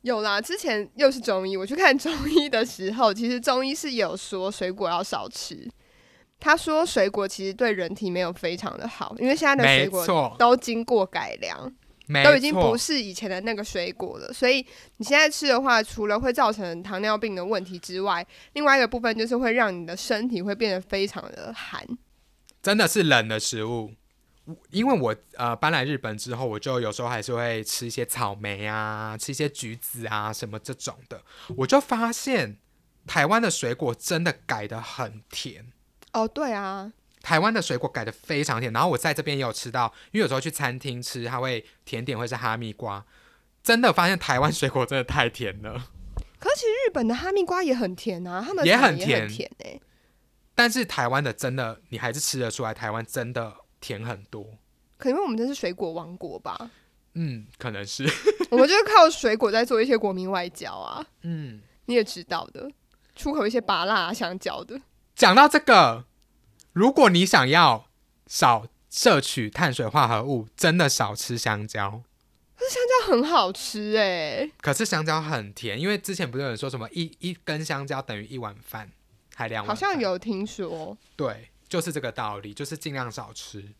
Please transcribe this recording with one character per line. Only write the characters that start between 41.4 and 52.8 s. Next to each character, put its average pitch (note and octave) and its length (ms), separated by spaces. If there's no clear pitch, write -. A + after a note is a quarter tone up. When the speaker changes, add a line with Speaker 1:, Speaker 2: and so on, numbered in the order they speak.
Speaker 2:
甜 A#2+ 220
点 B2+ 120
会 A#2+ 80
是 A#2+ 100
哈 A2+ 200
密 A2+ 160
瓜， G2+ 320
真 A#3 180
的 A#3 100
发 F3 160
现 F#3 100
台 B2+ 220
湾 D3+ 140
水 C#3 160
果 B2+ 160
真 C#3 100
的 C3 80
太 C3 240
甜 G#2 360
了。 A2 100
Speaker 1:
可 G#4 120
是 D5+ 40
其 - 60
实 A#4+ 60
日 A#4+ 260
本 A#3+ 140
的 A3+ 80
哈 E4+ 160
密 G4 120
瓜 F#4 200
也 C#4 120
很 F#3+ 200
甜 F3+ 300
啊， F3+ 200
他 F#4 80
们 F4+ 100
的 - 0
草 - 0
莓 F3 60
也 G#3+ 80
很 A3 180
甜 - 120
欸。 C#3 40
Speaker 2:
也 A2+ 80
很 G#2+ 80
甜。 - 540
但 A#3+ 180
是 A#3+ 140
台 B2 240
湾 C3+ 120
的 B2 120
真 C3 200
的， A2+ 360
你 A#2 80
还 A#2 160
是 D3 60
吃 C#3 200
得 A#2 100
出 A#2+ 140
来， A2 100
台 G#2+ 180